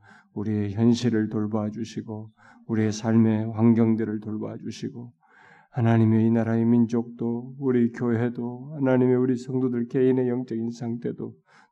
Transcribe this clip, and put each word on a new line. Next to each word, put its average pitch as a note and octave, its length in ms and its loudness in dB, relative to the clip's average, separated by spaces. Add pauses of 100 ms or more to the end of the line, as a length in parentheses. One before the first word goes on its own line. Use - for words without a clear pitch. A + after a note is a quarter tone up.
(340)
우리의 G#2 380 -2
현실을 A2+ 580 2
돌봐주시고 A2 1000 -6 (360)
우리의 A2 260 0
삶의 A2 580 2
환경들을 A2 720 2
돌봐주시고 A2 920 -10 (580)
하나님의 A2+ 560 4
이 A2+ 40 4
나라의 A2+ 340 2
민족도 A#2+ 960 0
우리 B2 320 2
교회도 B2 840 -4
하나님의 B2+ 400 4
우리 B2+ 200 2
성도들 B2 520 -4
개인의 B2+ 400 2
영적인 A#2+ 420 -4
상태도 A#2 640 -8 (380)